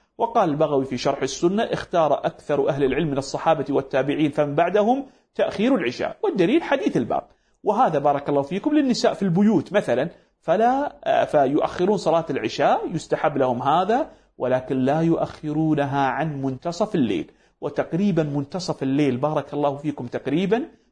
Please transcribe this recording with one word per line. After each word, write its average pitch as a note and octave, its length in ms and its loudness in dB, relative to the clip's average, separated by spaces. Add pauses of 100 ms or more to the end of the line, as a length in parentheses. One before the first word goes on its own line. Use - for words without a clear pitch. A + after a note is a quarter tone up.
(180)
وقال G3 320 2
البغوي C#3+ 340 2
في B2+ 120 -6
شرح C3+ 260 -2
السنة: F3+ 400 0
"اختار D#3 500 0
أكثر - 560 -2
أهل C#3 160 0
العلم C#3+ 260 0
من C3+ 80 -4
الصحابة C#3+ 520 0
والتابعين C#3 600 0
فمن C#3+ 240 -2
بعدهم G#3 520 2 (280)
تأخير B3 400 0
العشاء." C3 480 -2
والدليل D4 400 2
حديث C#4 340 0
الباب. A2 260 -2 (400)
وهذا G3+ 360 2
بارك C#3 300 0
الله C#3+ 140 2
فيكم G3 320 -2
للنساء C4 400 2
في - 80 -8
البيوت G3 500 4
مثلًا، D3 380 0 (300)
فلا، A#3+ 640 0
آه، A#2+ 200 2
فيؤخرون D3+ 720 2
صلاة E3 340 0
العشاء، D3+ 640 0
يستحب D#3 420 -2
لهم B2+ 260 0
هذا، F#3+ 480 2 (280)
ولكن B2+ 400 -2
لا C3+ 220 2
يؤخرونها D3+ 1080 0
عن C3+ 360 -4
منتصف E3+ 520 -4
الليل. G2+ 360 0 (300)
وتقريبًا E3 600 0
منتصف D3 600 -6
الليل C3+ 340 2
بارك D3 380 -2
الله C#3+ 220 -2
فيكم C#3+ 300 -8
تقريبًا F3+ 560 -2 (300)